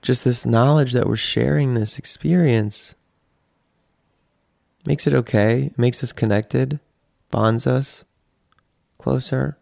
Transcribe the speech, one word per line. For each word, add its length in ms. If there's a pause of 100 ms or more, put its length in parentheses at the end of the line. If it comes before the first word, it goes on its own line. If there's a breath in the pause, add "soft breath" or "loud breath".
Just 220
this 220
knowledge 480
that 140
we're 80
sharing 580
this 240
experience 960 (1900)
makes 220
it 80
okay, 600
makes 280
us 100
connected, 680 (520)
bonds 340
us 400 (920)
closer. 640